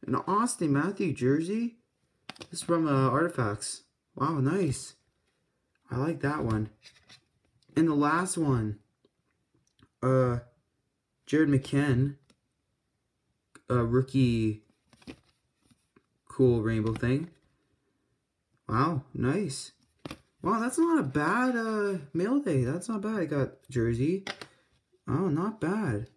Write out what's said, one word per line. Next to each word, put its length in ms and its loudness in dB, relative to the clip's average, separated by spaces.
An 80 -2
Austin 560 0
Matthew 400 0
jersey. 640 0
This 120 -12
is 20 -10
from, 240 2
uh, 220 4
Artifacts. 720 -2
Wow, 240 -2
nice. 540 0
I 60 -4
like 240 -2
that 240 -2
one. 240 -2
And 140 4
the 40 0
last 440 2
one. 420 0
Uh, 380 2
Jared 220 2
McCann. 680 0
A 160 2
rookie 800 2
cool 340 2
rainbow 320 0
thing. 360 -2
Wow, 360 0
nice. 580 -4
Wow, 180 0
that's 180 -4
not 220 4
a 40 0
bad, 520 0
uh, 440 -2
mail 260 2
day. 260 0
That's 240 -4
not 120 -2
bad. 140 -4
I 100 0
got 440 -4
jersey. 560 0
Oh, 220 0
not 320 -2
bad. 560 -2